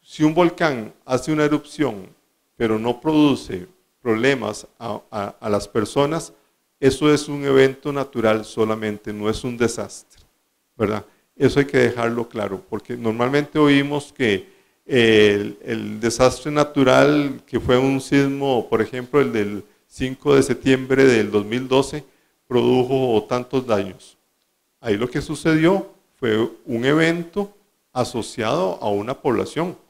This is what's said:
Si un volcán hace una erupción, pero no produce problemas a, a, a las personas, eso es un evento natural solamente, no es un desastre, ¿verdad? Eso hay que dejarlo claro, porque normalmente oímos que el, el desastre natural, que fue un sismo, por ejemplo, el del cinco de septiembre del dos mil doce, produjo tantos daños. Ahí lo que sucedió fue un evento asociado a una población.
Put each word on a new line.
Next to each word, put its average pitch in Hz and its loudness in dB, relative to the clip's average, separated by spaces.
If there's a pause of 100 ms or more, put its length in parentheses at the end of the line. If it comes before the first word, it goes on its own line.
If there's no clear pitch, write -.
Si - -6
un 156 4
volcán 160 0 (100)
hace 131 -2
una 151 2
erupción, 147 -2 (500)
pero 110 0
no 120 -2
produce 143 0 (340)
problemas 113 -2 (120)
a, 110 -8 (100)
a, 104 -8
a 113 -6
las 101 -2
personas, 143 -2 (480)
eso 143 4
es 147 0
un 143 -8
evento 135 2
natural 113 -2
solamente, 110 -4
no 104 -6
es 110 -4
un 123 -6
desastre, 113 -6 (540)
¿verdad? 104 -2 (320)
Eso 139 2
hay 139 2
que 139 0
dejarlo 117 0
claro, 98 -8
porque 110 -10
normalmente 123 -2
oímos 143 2
que 104 -2 (340)
el, 107 4
el 107 -8
desastre 120 0
natural, 143 2
que 117 -4
fue 127 2
un 135 0
sismo, 139 0
por 113 0
ejemplo, 127 -2
el 123 0
del 104 -4 (220)
cinco 135 -2
de 139 6
septiembre 131 2
del 113 4
dos 104 0
mil 123 -6
doce, 135 -2 (440)
produjo 123 0
tantos 123 -4
daños. 98 -6 (600)
Ahí 127 -2
lo 123 -4
que 139 -6
sucedió 165 0 (280)
fue 110 -2 (160)
un 117 -4
evento 170 0 (380)
asociado 123 -4
a 110 -2
una 107 -4
población. 143 -4 (120)